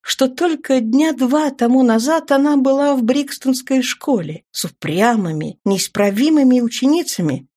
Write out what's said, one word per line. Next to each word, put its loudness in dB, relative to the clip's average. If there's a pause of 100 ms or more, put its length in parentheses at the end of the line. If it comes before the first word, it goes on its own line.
что 0
только 0
дня 2
два 0
тому 2
назад 0
она 2
была 2
в 0
Брикстонской -2
школе -4
с -8
упрямыми, -2
неисправимыми 2
ученицами, -2